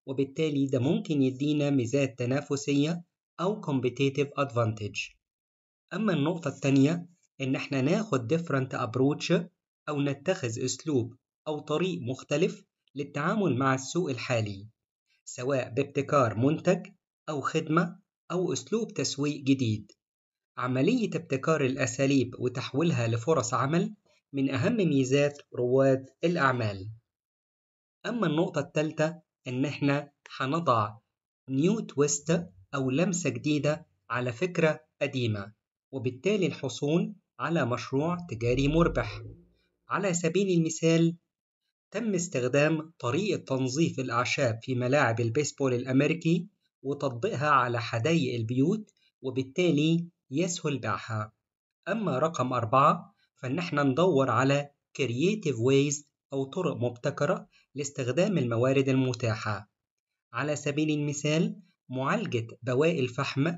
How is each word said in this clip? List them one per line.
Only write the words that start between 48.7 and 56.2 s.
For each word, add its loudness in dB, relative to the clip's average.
وبالتالي 2
يسهل -2
بيعها. -4
أما -2
رقم 0
أربعة، 2
فإن -4
إحنا -2
ندور 4
على 2
creative 0
ways 4